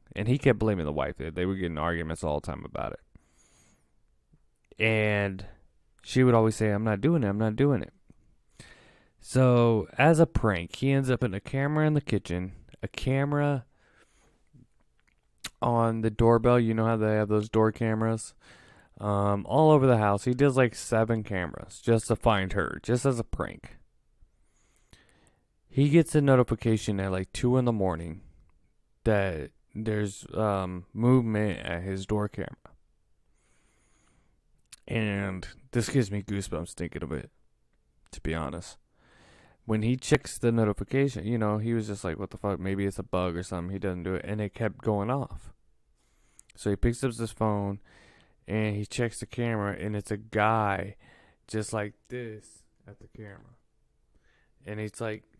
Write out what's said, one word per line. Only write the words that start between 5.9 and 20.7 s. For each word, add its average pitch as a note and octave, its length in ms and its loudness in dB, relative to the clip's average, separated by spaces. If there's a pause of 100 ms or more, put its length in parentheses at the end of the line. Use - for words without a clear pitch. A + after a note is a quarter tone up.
she - 200 2
would B2 120 6
always A2 220 4
say, G#2+ 140 0
"I'm G#2 140 0
not G#2+ 160 0
doing D#3 220 2
it, G#2 60 2
I'm G2+ 100 0
not A2 180 0
doing C3 260 2
it." - 100 -14 (1300)
So, A#2+ 760 4
as D#3 240 6
a D#3+ 60 6
prank, F#2 500 0
he C3+ 160 2
ends C3+ 180 0
up B2 100 0
putting G#2 140 -2
a G2 60 -4
camera D3 460 0
in D3+ 80 2
the D3 60 2
kitchen, F#2 520 -4 (300)
a - 60 -6
camera C#3+ 760 0 (2000)
on A2+ 400 2
the A2 80 2
doorbell. A#2 500 6
You A2+ 140 2
know A2 120 0
how A2+ 100 2
they G#2+ 180 2
have G#2+ 140 2
those G#2+ 200 2
door A2 240 4
cameras? A2+ 600 -2 (680)
Um, G2+ 480 0
all D#3 220 6
over C#3 160 8
the A#2+ 120 6
house. G2+ 260 2
He B2 100 2
does, C3 220 2
like, B2+ 180 4